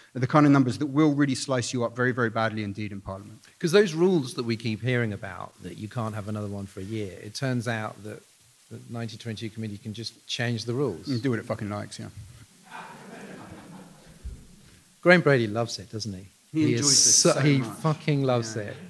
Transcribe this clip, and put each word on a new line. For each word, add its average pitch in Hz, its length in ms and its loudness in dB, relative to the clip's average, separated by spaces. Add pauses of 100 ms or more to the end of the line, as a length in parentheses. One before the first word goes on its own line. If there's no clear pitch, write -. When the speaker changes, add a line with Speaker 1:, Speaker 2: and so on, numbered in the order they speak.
(160)
Speaker 1:
are 131 40 -4
the 127 80 2
kind 151 180 8
of 143 60 8
numbers 135 260 6
that 147 80 -2
will 147 300 4
really 139 180 2
slice 127 400 -2
you 123 100 0
up 113 120 -4
very, 123 160 2
very 120 180 0
badly 110 340 -2
indeed 104 280 -6
in 98 100 -10
Parliament. 101 380 -12 (180)
Speaker 2:
'Cause 170 140 -2
those 190 240 4
rules 165 400 2
that 127 80 -4
we 113 120 0
keep 110 280 -4
hearing 120 300 0
about, 98 500 -12
that 90 160 -12
you 107 80 -8
can't 110 260 -6
have 104 140 -8
another 104 200 -6
one 101 200 -8
for - 120 -14
a 95 40 -10
year, 104 280 -8 (120)
it 107 100 -14
turns 123 340 -2
out 110 360 -6
that 107 180 -12 (480)
the 113 100 -14 (120)
nineteen 113 260 -8
twenty-two 110 320 -8
committee 107 300 -8
can 113 120 -10
just 110 360 -12
change 117 380 -4
the 117 100 -4
rules. 117 320 -2
Speaker 1:
And 123 160 -2
do 135 80 2
what 113 80 0
it - 60 -8
fucking 104 260 -4
likes, 104 260 -8
yeah. 107 120 -12 (3000)
Speaker 2:
Graham 175 200 8
Brady 131 260 6
loves 113 320 -4
it, 90 120 -16
doesn't 104 220 -6
he? 95 140 -12 (260)
Speaker 1:
He 156 140 2
Speaker 2:
He 120 80 4
is 117 60 0
Speaker 1:
enjoys 139 220 4
this - 120 6
Speaker 2:
so, - 160 6
Speaker 1:
so 143 80 2
Speaker 2:
he 143 180 4
Speaker 1:
much. 110 220 -4
Speaker 2:
fucking 151 420 0
loves 123 340 0
Speaker 1:
Yeah. 113 60 -2
Speaker 2:
it. 117 160 -8 (120)